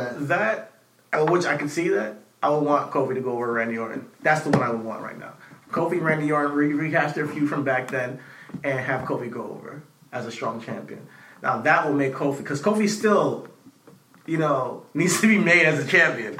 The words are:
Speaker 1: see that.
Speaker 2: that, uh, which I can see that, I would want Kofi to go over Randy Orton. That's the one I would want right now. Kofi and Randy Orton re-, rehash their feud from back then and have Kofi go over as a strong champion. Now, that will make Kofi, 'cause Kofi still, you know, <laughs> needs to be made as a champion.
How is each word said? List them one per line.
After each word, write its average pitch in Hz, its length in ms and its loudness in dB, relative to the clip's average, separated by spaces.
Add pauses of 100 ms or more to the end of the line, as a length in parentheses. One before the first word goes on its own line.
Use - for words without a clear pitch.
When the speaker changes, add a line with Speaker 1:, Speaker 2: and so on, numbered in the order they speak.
(180)
Speaker 1:
see 143 80 -6
that. 208 460 -2 (400)
Speaker 2:
that, 151 80 2
uh, 156 60 4
which 175 200 4
I 147 100 0
can 147 120 -4
see 170 220 -2
that, 110 280 -2 (240)
I 139 80 2
would 147 140 2
want 143 260 2
Kofi 131 240 0
to 127 60 -2
go 123 120 -4
over 117 200 -2
Randy 117 260 -2
Orton. 113 300 -8 (140)
That's 156 200 2
the 147 80 -2
one 127 120 4
I 120 80 -2
would 113 140 -4
want 110 180 -10
right - 160 -12
now. - 160 -16 (360)
Kofi 170 220 -2
and 170 100 0
Randy 156 300 0
Orton 143 200 0
re-, 147 220 2
rehash 151 400 0
their 151 140 -2
feud 147 200 0
from 143 160 -2
back 127 260 0
then 123 280 -4 (460)
and 135 160 -2
have 127 260 -4
Kofi 120 240 -4
go 120 140 -8
over - 380 -12 (300)
as 107 140 -8
a 117 60 -10
strong 113 280 -6
champion. 107 460 -12 (360)
Now, 127 180 -2
that 160 260 4
will 151 80 2
make 139 200 0
Kofi, 139 300 -2
'cause 143 180 -4
Kofi 208 260 2
still, 175 580 2 (800)
you 160 120 -2
know, 139 500 0
<laughs> - 60 -14
needs 175 260 2
to 220 80 6
be 214 100 6
made 170 280 6
as 139 180 2
a - 40 -4
champion. 135 520 2